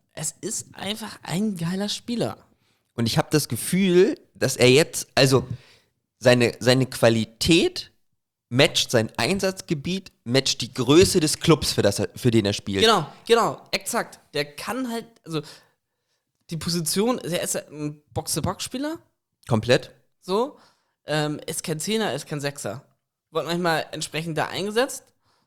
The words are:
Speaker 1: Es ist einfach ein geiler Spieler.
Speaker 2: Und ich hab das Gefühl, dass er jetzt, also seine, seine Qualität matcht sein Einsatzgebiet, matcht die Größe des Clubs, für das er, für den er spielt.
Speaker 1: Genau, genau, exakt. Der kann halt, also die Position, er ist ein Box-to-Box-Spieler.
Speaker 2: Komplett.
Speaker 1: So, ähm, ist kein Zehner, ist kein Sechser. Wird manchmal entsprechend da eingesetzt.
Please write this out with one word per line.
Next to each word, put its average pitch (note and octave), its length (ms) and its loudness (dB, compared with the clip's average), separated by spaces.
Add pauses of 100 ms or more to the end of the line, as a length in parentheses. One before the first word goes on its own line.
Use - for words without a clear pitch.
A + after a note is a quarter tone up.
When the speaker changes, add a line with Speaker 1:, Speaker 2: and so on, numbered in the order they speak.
(140)
Speaker 1:
Es - 260 -8
ist - 320 -10
einfach G#3 500 -10
ein G3 340 -4
geiler F#3 340 -4
Spieler. F3+ 480 -6 (560)
Speaker 2:
Und A#2 120 -2
ich A2+ 120 -2
hab - 120 -2
das D3+ 180 0
Gefühl, F#3 680 2 (180)
dass A#2+ 220 -2
er B2 140 6
jetzt, - 440 2
also C3 320 4 (720)
seine, B2 420 4
seine B2+ 260 4
Qualität C3 1040 2 (580)
matcht - 420 2
sein A2+ 280 2
Einsatzgebiet, F#3 920 -4 (100)
matcht B2+ 400 0
die A2+ 100 -10
Größe D#3+ 480 4
des D3+ 200 0
Clubs, - 320 4
für A2+ 100 0
das G2+ 160 2
er, G2+ 180 -2
für B2 140 0
den A2 160 4
er G2+ 80 2
spielt. F#2+ 280 -2
Speaker 1:
Genau, G#3 240 4 (200)
genau, A3 340 2 (120)
exakt. - 480 -6 (120)
Der D3 140 -2
kann A#3 440 -8
halt, A3+ 140 -8 (220)
also D#3 160 -6 (1040)
die E3 80 -8
Position, F3+ 640 -2
er E3 240 -6
ist - 140 -4
ein D3+ 440 -10 (140)
Box-to-Box-Spieler. G#3 840 -6 (520)
Speaker 2:
Komplett. A2+ 420 2 (320)
Speaker 1:
So, A3 340 -4 (480)
ähm, D3+ 420 -4
ist - 180 -8
kein D#3 160 -6
Zehner, G3+ 340 -2
ist D3 120 -8
kein D3 140 -8
Sechser. C3+ 440 -8 (460)
Wird D3+ 160 -4
manchmal E3+ 440 -2
entsprechend D#3 480 -8
da - 80 -2
eingesetzt. G#3 580 -4 (420)